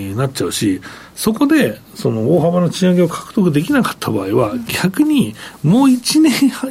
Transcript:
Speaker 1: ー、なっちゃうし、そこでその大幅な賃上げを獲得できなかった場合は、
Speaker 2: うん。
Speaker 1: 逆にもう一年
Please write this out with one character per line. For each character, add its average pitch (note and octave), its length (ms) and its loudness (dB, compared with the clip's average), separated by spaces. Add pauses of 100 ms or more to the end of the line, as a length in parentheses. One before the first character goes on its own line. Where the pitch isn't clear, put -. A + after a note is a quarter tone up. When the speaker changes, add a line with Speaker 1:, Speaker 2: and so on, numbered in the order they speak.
(140)
Speaker 1:
ー、 - 20 -8
な C3+ 120 -2
っ - 40 -6
ち - 120 -6
ゃ - 40 -4
う - 40 -6
し、 G2 300 -2 (340)
そ - 180 -2
こ C#4 140 0
で C4 320 2 (160)
そ - 160 -4
の A#2 260 0
大 D#3 40 2
幅 F3 200 2
な E3+ 80 0
賃 F#3 200 0
上 F3+ 60 4
げ F3+ 60 2
を E3+ 60 2
獲 - 260 -10
得 F3+ 180 2
で C#3+ 100 2
き A#3 120 -2
な C4 100 2
か - 80 -4
っ - 80 -12
た - 120 -6
場 F#2+ 140 -4
合 G2 100 -2
は、 B2+ 160 2
Speaker 2:
う B3+ 40 -6
ん。 B3 100 -8
Speaker 1:
逆 - 380 -2
に C#4 320 0 (280)
も G3+ 200 4
う C#4 60 4
一 B3+ 300 0
年 D#4 120 4 (400)